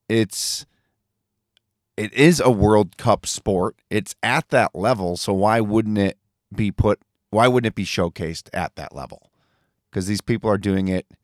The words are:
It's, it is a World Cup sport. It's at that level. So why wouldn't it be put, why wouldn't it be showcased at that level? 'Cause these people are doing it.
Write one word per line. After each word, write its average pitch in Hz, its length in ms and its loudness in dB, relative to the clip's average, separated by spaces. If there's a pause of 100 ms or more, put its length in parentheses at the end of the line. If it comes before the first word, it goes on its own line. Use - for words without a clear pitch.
It's, - 560 -2 (1300)
it 107 160 -8
is 151 260 4
a 127 100 4
World 104 460 4
Cup - 300 0
sport. 92 500 -4 (140)
It's 101 320 -4
at 131 260 -2
that 117 260 2
level. 92 440 -2
So 101 160 -4
why 107 260 2
wouldn't 107 380 0
it 98 180 0 (380)
be 104 160 -2
put, 104 300 0 (300)
why 110 160 4
wouldn't 123 240 2
it - 40 -6
be 101 100 -8
showcased 85 720 -6
at 87 220 -6
that - 180 -14
level? - 360 -16 (600)
'Cause 92 160 -6
these 101 160 -2
people 113 260 -4
are 101 100 2
doing 95 300 -2
it. 92 180 -4 (180)